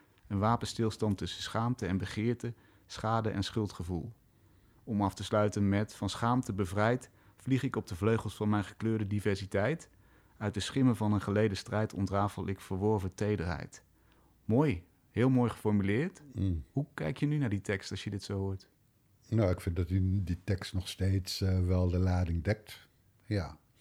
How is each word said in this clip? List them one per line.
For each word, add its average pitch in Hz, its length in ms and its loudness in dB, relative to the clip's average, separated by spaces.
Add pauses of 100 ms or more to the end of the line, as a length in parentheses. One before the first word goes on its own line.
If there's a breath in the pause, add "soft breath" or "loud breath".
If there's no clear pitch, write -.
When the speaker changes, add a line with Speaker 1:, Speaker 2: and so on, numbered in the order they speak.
(280 soft breath)
Speaker 1:
een 101 120 0
wapenstilstand 110 800 0
tussen - 260 -8
schaamte 117 440 -2
en 95 100 0
begeerte, 113 560 -2 (320 soft breath)
schade 110 440 -2
en 98 140 -2
schuldgevoel. 92 680 -4 (720 soft breath)
Om 104 180 -2
af 98 120 2
te - 100 -10
sluiten 104 460 2
met: 101 260 0
van - 140 -2
schaamte 120 440 0
bevrijd 104 560 0 (280 soft breath)
vlieg 131 260 0
ik 131 120 -4
op 110 120 -4
de 95 80 -6
vleugels 107 400 0
van 107 140 0
mijn 104 140 2
gekleurde 110 440 -2
diversiteit. 101 840 -2 (480 soft breath)
Uit 107 160 -2
de 104 60 -2
schimmen 127 360 2
van 107 180 0
een 101 80 2
geleden 104 360 2
strijd 107 360 -2
ontrafel 98 540 0
ik 98 120 -4
verworven 98 540 0
tederheid." 90 720 -4 (640 soft breath)
Mooi, 117 380 2 (280)
heel 120 180 4
mooi 123 200 4
geformuleerd. 104 720 0 (120)
Speaker 2:
Mm. 92 380 -2
Speaker 1:
Hoe 143 220 -2
kijk - 240 -4
je - 80 -2
nu 151 120 0
naar 139 120 0
die 101 120 -2
tekst 98 300 -4
als - 120 -8
je 110 60 -6
dit 101 140 -6
zo 101 140 -4
hoort? 98 300 -4 (640)
Speaker 2:
Nou, 110 200 4
ik 90 100 0
vind 85 140 -2
dat 87 120 0
die, 95 360 2
die 85 200 -2
tekst - 300 -2
nog 95 140 -2
steeds, 95 540 -2
eh, 92 240 4
wel 90 240 4
de 87 100 2
lading 90 440 2
dekt. - 440 -4 (380)
Ja. 92 320 -4 (240 soft breath)